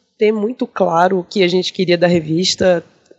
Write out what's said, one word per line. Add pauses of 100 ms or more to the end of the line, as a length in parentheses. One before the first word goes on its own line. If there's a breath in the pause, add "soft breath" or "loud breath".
(180)
ter
muito
claro
o
que
a
gente
queria
da
revista, (360)